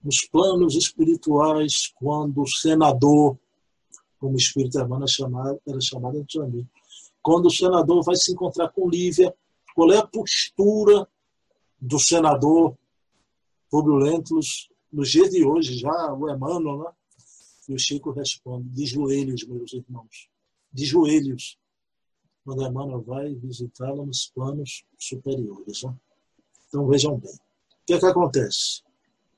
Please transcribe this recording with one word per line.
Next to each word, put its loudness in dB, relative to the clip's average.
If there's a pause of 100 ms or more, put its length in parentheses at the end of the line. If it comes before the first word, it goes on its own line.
Nos -2
planos 2
espirituais, 0
quando -4
o -2
senador, 4 (800)
como -4
o 0
espírito 0
Emmanuel -4
é -4
chamado, -4
era -8
chamado -6
antigamente, -8 (520)
quando 4
o 8
senador 2
vai 0
se 0
encontrar -2
com -2
Lívia, 2 (400)
qual 6
é 8
a 2
postura 2 (720)
do -2
senador 4 (920)
Publio 2
Lentulus -2 (220)
nos -4
dias 6
de 2
hoje, 0
já -4
o -8
Emmanuel, -6
né? -14 (760)
E -8
o -8
Chico -6
responde: -10
"De -8
joelhos, -4
meus -14
irmãos, -18 (440)
de -8
joelhos", 0 (880)
quando -6
Emmanuel -8
vai -8
visitá-la -10
nos -8
planos -10 (140)
superiores, -8
né? -10 (680)
Então -4
vejam 2
bem. -12
O -20
que 2
é 2
que 4
acontece? 0 (560)